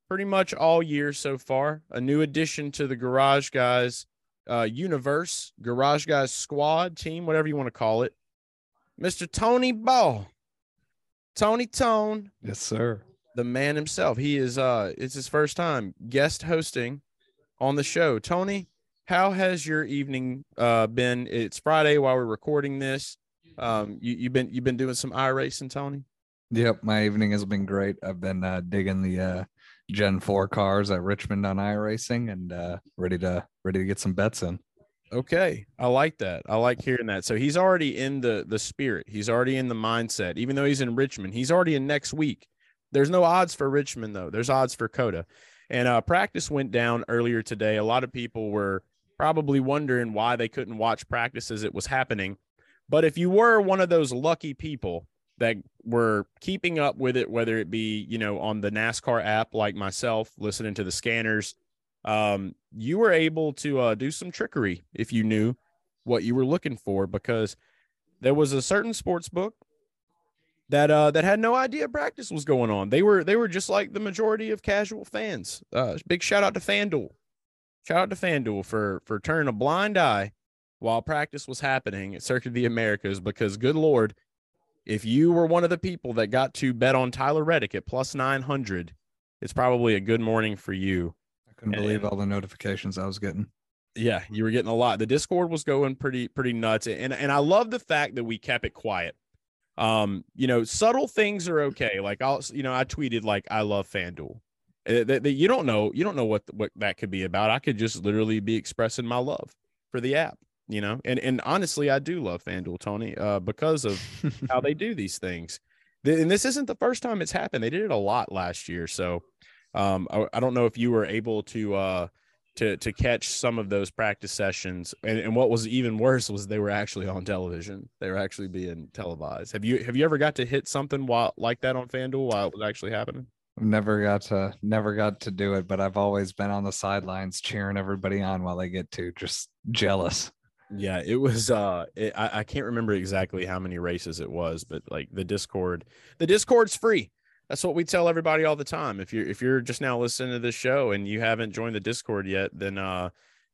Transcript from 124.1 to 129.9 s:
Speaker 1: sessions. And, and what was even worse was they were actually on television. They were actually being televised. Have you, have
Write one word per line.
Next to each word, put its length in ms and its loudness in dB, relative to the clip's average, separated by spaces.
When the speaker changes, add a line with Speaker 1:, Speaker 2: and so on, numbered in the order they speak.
Speaker 1:
sessions. 720 -4
And, 160 0
and 160 -2
what 140 6
was 180 2
even 300 0
worse 320 2
was 180 -6
they 120 -2
were 100 0
actually 400 -4
on 160 -6
television. 640 -6
They 100 -6
were 80 -4
actually 300 -6
being 460 -8
televised. 580 -10
Have 140 -6
you, 180 2
have 140 -4